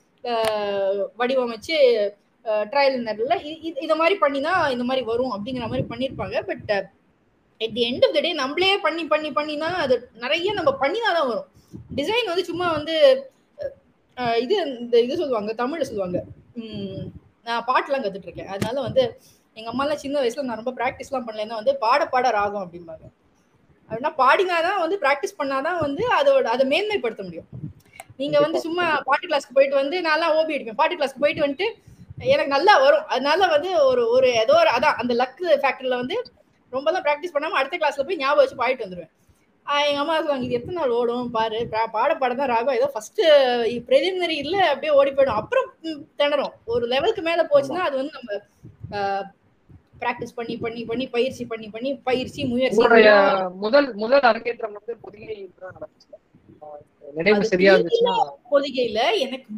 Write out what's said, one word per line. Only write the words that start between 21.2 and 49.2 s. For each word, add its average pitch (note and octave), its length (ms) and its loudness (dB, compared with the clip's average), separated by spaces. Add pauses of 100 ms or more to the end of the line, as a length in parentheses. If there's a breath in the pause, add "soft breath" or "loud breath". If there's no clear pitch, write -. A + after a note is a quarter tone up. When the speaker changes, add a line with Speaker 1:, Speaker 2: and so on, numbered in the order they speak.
Speaker 1:
பண்ணலன்னா G#3+ 280 -8
வந்து, A3+ 220 -2
"பாட C#4 300 2
பாட B3+ 240 2
ராகம்" G3+ 400 -2
அப்படிம்பாங்க. D#3+ 420 -18 (760)
அப்படின்னா B3+ 300 -4
பாடினாதான் F4 600 2
வந்து, F4 220 -2
பிராக்டிஸ் C#4+ 380 0
பண்ணாதான் C#4+ 420 -2
வந்து D#4 280 -2
அதோட, A4+ 340 4
அதை A#3+ 240 0
மேன்மைப்படுத்த C#4 560 -2
முடியும். E3+ 220 -12 (720 loud breath)
நீங்க D4 240 0
வந்து D#4 200 0
Speaker 2:
கண்டிப்பா. E4+ 240 -4
Speaker 1:
சும்மா D#4 160 0
பாட்டு D4+ 280 0
கிளாஸ்க்கு C#4 260 -2
போயிட்டு C#4 220 4
வந்து, C#4+ 240 0
நான்லாம் D#4+ 380 2
ஓபி D#4+ 160 0
அடிப்பேன். A3+ 200 -8
பாட்டு D#4 240 0
கிளாஸ்க்கு B3+ 220 -4
போயிட்டு D4+ 260 0
வந்துட்டு F4 260 -2 (460)
எனக்கு C#4+ 280 2
நல்லா D#4 320 6
வரும். C#4+ 280 6
அதனால C#4+ 400 2
வந்து E4 380 2
ஒரு, B3 240 2
ஒரு B3+ 240 4
ஏதோ A3+ 220 2
ஒரு, E4 160 6
அதான் C4 240 2
அந்த B3 200 -4
லக் B3+ 280 -2
ஃபேக்டர்ல C4 540 0
வந்து C#4 260 -4 (500)
ரொம்பலாம் D#4 320 -2
பிராக்டிஸ் D4 300 -2
பண்ணாம D4 160 -4
அடுத்த F4 260 -2
கிளாஸ்ல C#4 300 0
போய் F#4 100 -4
ஞாபகம் C4+ 400 2
வச்சு - 0 -
பாடிட்டு A#3 320 -2
வந்துருவேன். F3 220 -14 (560)
ஆ, D4 180 2
எங்க C#4+ 160 0
அம்மா D#4+ 140 -2
சொல்லுவாங்க, D4 300 -2
"இது B3 100 -4
எத்தனை A#3+ 200 -4
நாள் D#4 160 0
ஓடும் A#3+ 400 -2
பாரு, A3 400 -2
பிரா-, A3 220 -2
பாட B3+ 220 0
பாட B3+ 200 0
தான் C4+ 140 -2
ராகம், A#3+ 260 0
ஏதோ A#3+ 120 0
ஃபர்ஸ்ட் - 340 -6 (420)
preliminary C#4+ 680 2
இல்ல D#4+ 380 0
அப்படியே D4 240 0
ஓடி C#4 180 6
போயிடும்." C4+ 140 2
அப்புறம், F4 480 0 (100)
ம், D#4 180 -8 (160)
திணறும். C#4+ 360 0 (120)
ஒரு A#3 220 -2
லெவலுக்கு D4+ 360 0
மேல E4 220 0
போச்சுன்னா C#4+ 320 2
Speaker 2:
ஆமா. - 20 -4
Speaker 1:
அது D#4 180 -2
வந்து C4+ 160 -6
நம்ம, G#3 300 -10 (500)
ஆ, G3 400 -4 (680)